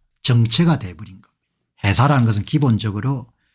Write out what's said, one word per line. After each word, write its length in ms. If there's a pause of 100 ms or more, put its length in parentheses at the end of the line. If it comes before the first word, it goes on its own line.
(220)
정체가 580
돼버린 400
겁니다. 100 (540)
회사라는 420
것은 180
기본적으로 840 (280)